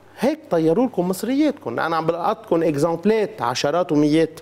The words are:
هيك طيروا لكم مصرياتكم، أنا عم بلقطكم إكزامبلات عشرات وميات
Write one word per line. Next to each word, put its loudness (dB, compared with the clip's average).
هيك 0
طيروا 2
لكم -2
مصرياتكم، -2
أنا -2
عم -2
بلقطكم -2
إكزامبلات 0
عشرات -2
وميات 2